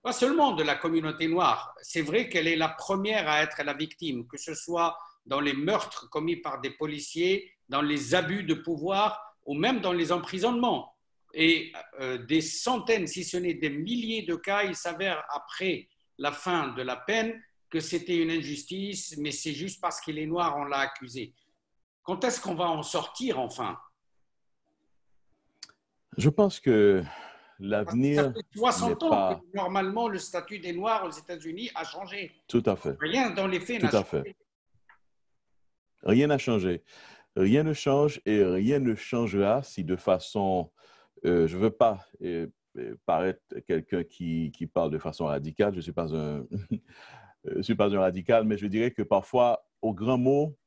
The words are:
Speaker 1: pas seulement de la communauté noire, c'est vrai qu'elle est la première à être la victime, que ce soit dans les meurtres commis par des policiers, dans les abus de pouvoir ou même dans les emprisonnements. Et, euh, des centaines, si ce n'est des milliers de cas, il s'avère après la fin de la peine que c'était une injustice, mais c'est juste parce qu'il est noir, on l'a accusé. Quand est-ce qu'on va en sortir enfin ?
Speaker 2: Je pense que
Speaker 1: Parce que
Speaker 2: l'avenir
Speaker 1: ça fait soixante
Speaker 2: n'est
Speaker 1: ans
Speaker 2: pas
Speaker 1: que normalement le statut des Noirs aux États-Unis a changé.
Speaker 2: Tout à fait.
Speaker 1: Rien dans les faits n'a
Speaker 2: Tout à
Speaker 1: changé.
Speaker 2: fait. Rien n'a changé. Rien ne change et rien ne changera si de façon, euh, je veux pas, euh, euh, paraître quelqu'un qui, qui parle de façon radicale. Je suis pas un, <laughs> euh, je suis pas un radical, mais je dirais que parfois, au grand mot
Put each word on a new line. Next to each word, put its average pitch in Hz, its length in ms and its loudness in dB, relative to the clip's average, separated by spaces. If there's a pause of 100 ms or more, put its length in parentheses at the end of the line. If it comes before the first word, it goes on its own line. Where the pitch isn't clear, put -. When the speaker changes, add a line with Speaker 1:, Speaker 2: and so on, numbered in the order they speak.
Speaker 1:
pas 247 100 -2
seulement 277 400 4
de 160 100 0
la 147 120 2
communauté 160 520 0
noire, 160 540 2
c'est - 200 -4
vrai 165 280 0
qu'elle 165 180 0
est 165 80 2
la 160 140 0
première 196 580 -2
à 151 160 4
être 156 200 -4
la 143 100 -2
victime, 139 540 -6
que 143 100 -16
ce 160 160 -10
soit 170 440 0 (280)
dans 139 160 0
les 143 120 2
meurtres 156 560 -2
commis 165 280 -2
par 135 240 -8
des 135 80 -4
policiers, 160 800 -2 (160)
dans 139 140 2
les 147 340 2
abus 185 280 2
de 156 100 0
pouvoir 180 840 -2 (100)
ou 143 100 -6
même 214 260 2
dans 185 120 0
les 170 180 0
emprisonnements. 190 840 0 (400)
Et, 160 400 2 (260)
euh, 127 260 -4
des 156 160 2
centaines, 220 680 -2
si 175 180 -8
ce - 120 -6
n'est 180 180 -2
des 151 140 -4
milliers 220 540 -4
de 170 120 -4
cas, 196 280 0
il 190 120 -4
s'avère 170 480 -4 (100)
après 160 560 -6 (280)
la 143 140 0
fin 160 380 -2
de 120 120 -6
la 127 140 -2
peine 226 380 -2 (360)
que 160 120 -2
c'était 170 420 -4
une 165 80 0
injustice, 165 880 -6
mais 147 140 -4
c'est 156 200 -6
juste 165 300 -8
parce 170 180 -4
qu'il 156 180 -8
est 156 80 -4
noir, 165 320 0
on 147 60 -4
l'a 139 160 -2
accusé. 127 540 -6 (720)
Quand 185 200 -4
est-ce 247 160 0
qu'on 190 160 -6
va 170 140 0
en 156 140 -2
sortir - 540 -4
enfin ? 113 400 -6 (2500)
Speaker 2:
Je 117 120 6
pense 196 320 4
que 104 400 8
Speaker 1:
Parce 76 80 -8
que - 540 -18
Speaker 2:
l'avenir 113 600 2
Speaker 1:
ça 135 100 0
fait - 240 -12
soixante 233 440 2
Speaker 2:
n'est 330 60 0
Speaker 1:
ans - 20 2
Speaker 2:
pas 190 260 4
Speaker 1:
que 175 220 -10
normalement 196 500 0
le 202 100 -4
statut 180 420 -8
des 175 120 -10
Noirs 202 340 -2
aux 170 60 -8
États-Unis 170 640 -10
a 165 80 -6
changé. 180 480 -12 (160)
Speaker 2:
Tout 120 180 2
à 98 120 2
fait. 71 240 -6
Speaker 1:
Rien 220 300 0
dans 190 160 -2
les 185 120 0
faits 240 240 -2
n'a - 60 4
Speaker 2:
Tout - 80 4
à 98 60 4
Speaker 1:
changé. 76 200 -4
Speaker 2:
fait. - 120 -12 (1700)
Rien 123 240 6
n'a 147 100 4
changé. 92 460 0 (520)
Rien 107 280 6
ne 156 100 2
change 147 520 2
et 107 180 4
rien 98 360 4
ne 123 160 2
changera 107 640 2
si 104 220 -10
de 85 140 0
façon, 92 760 0 (540)
euh, 85 220 6
je 82 100 -4
veux 104 140 2
pas, 104 340 2 (180)
euh, 85 240 -4 (300)
euh, 58 180 -10 (100)
paraître 90 360 0 (260)
quelqu'un 85 360 -2
qui, 82 480 -4
qui - 140 -8
parle 80 260 0
de 78 60 -2
façon 78 280 -6
radicale. 78 500 0
Je 87 60 -6
suis 80 100 -8
pas 80 240 -4
un, 76 220 -4 (120)
<laughs> 98 220 -8
euh, 107 60 -2 (800)
je - 40 -2
suis 107 140 0
pas 101 180 2
un 101 60 2
radical, 95 460 4
mais 107 120 2
je 98 100 -6
dirais 110 240 0
que 107 120 -4
parfois, 120 640 2 (140)
au 110 120 0
grand 113 240 0
mot 143 500 2